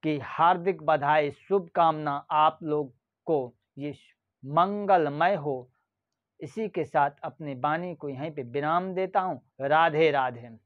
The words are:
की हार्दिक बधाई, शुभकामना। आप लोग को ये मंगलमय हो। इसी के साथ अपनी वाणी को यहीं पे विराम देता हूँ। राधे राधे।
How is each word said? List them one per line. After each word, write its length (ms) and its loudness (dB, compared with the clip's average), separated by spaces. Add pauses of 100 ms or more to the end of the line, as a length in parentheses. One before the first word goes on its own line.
की 160 -2
हार्दिक 640 0
बधाई, 480 2
शुभकामना। 1000 -2
आप 320 4
लोग 320 -4 (300)
को 300 -2 (240)
ये 160 -8 (500)
मंगलमय 920 2
हो। 360 -6 (720)
इसी 280 -6
के 160 -4
साथ 260 0 (120)
अपनी 320 -10
वाणी 400 -4
को 140 -12
यहीं 220 -8
पे 120 -10
विराम 520 -2
देता 260 0
हूँ। 220 -4 (180)
राधे 500 4
राधे। 400 -2 (160)